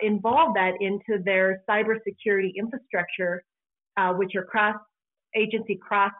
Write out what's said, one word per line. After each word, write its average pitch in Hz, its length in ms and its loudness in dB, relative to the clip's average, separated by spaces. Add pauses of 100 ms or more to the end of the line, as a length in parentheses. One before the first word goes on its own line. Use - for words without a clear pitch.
involved 220 540 2
that 185 240 2
into 202 440 -2
their 190 440 2
cybersecurity 208 880 0
infrastructure, 185 880 -6 (540)
uh, 185 160 2
which 190 220 -2
are 185 100 -4
cross 214 320 0 (580)
agency, 220 400 -2
cross, 202 440 0